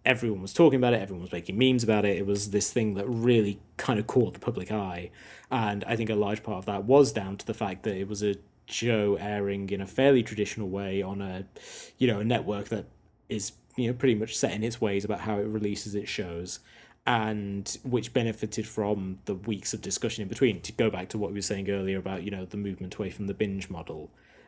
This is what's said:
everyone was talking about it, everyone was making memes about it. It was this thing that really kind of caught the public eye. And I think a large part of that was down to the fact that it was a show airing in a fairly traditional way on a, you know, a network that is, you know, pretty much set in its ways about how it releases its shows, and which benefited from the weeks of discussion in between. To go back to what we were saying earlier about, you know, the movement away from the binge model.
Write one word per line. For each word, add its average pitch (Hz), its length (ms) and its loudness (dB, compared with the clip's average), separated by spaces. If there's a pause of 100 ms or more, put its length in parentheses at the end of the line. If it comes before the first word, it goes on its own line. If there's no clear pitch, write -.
everyone 113 380 2
was 95 120 -8
talking 143 240 8
about 123 160 6
it, 110 80 2
everyone 95 200 -8
was 90 100 -10
making 95 260 -6
memes 127 260 6
about 107 220 4
it. 101 120 2
It 98 80 -2
was 101 260 0
this 101 200 2
thing 110 240 2
that 98 120 -4
really 117 520 4 (160)
kind 113 240 0
of 107 80 -2
caught 110 260 2
the - 60 -16
public - 320 -4
eye. 90 400 -4 (400)
And 107 320 0
I 117 140 -2
think 110 120 -2
a 110 60 0
large 104 280 0
part 104 160 -6
of 95 60 -10
that 101 200 -4
was 131 260 8
down 98 260 -4
to - 80 -12
the 110 80 -2
fact 95 300 -4
that 104 140 -2
it 98 100 -4
was 104 160 -6
a 101 120 2 (300)
show 107 540 2
airing 98 500 -4
in 98 120 -4
a 98 40 -6
fairly 135 380 6
traditional 104 460 -4
way 98 320 -2
on 98 200 -4
a, 95 240 -6 (520)
you 127 100 4
know, 104 140 2
a - 20 -2
network 104 460 0
that 104 160 -4 (440)
is, 107 220 -4 (240)
you 123 120 0
know, 123 60 0
pretty 123 220 4
much 110 200 -4
set 95 180 0
in 104 100 -4
its 117 180 -2
ways 98 240 0
about 104 160 0
how 107 180 -2
it 101 60 0
releases 104 480 -2
its 101 160 -4
shows, 90 500 -6 (460)
and 107 760 0
which 120 300 -2
benefited 113 540 -2
from 101 580 -2
the 104 80 -2
weeks 98 400 -6
of 110 80 -6
discussion 107 400 -4
in 101 80 -6
between. 104 320 2
To - 100 -10
go 113 180 2
back 92 200 -6
to - 80 -6
what 101 140 -2
we 101 60 -4
were 101 40 -6
saying 98 280 -4
earlier 98 280 0
about, 92 260 -6
you 101 80 -6
know, 92 140 -6
the 101 120 -10
movement 95 380 -6
away 98 140 -4
from 98 180 -8
the 98 60 -4
binge 98 360 -4
model. 82 400 -10 (380)